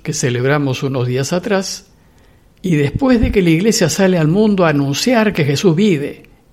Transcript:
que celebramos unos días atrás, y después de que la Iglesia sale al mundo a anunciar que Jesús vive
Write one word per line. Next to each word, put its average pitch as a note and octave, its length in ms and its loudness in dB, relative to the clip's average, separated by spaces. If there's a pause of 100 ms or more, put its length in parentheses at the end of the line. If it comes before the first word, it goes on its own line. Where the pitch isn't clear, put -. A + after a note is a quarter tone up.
que D#3 100 -6
celebramos C3 720 -2
unos B2+ 220 -2
días B2+ 280 -4
atrás, F#3+ 540 -4 (760)
y E3 160 0
después A3+ 420 0
de B3+ 140 0
que G#3 80 2
la F3 80 2
Iglesia F3+ 400 2
sale F#3+ 280 0
al D#3 120 2
mundo G3 360 2
a D#3+ 40 2
anunciar D#3 640 0
que D#3+ 100 0
Jesús D3 320 0
vive D#3+ 480 0 (300)